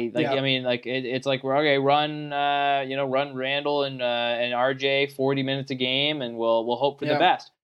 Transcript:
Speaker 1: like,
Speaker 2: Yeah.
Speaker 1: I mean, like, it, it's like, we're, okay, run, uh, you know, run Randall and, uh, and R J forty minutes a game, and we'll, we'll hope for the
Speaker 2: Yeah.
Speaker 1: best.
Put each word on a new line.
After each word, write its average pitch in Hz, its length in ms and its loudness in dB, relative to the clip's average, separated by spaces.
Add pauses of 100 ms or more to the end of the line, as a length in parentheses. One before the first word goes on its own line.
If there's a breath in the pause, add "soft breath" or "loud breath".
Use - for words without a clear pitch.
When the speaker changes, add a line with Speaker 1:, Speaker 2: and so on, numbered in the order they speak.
(140)
Speaker 1:
like, - 40 -
Speaker 2:
Yeah. 123 160 0
Speaker 1:
I 135 80 0
mean, 131 220 2
like, 123 220 -2
it, 127 200 -4
it's 127 200 -4
like, 135 180 -2
we're, 135 140 0
okay, 147 220 4
run, 147 540 0
uh, 143 540 0
you 135 100 -4
know, 139 80 0
run 135 280 0
Randall 143 500 0
and, 135 180 -6
uh, 123 40 -2
and 120 480 0
R 127 200 2
J 139 340 2
forty 135 360 0
minutes 135 280 -4
a 135 40 -4
game, 135 460 0
and 117 160 -6
we'll, 113 280 2
we'll 120 120 0
hope 143 220 -2
for 151 60 -6
the 151 80 2
Speaker 2:
Yeah. 147 60 0
Speaker 1:
best. 165 320 2 (120)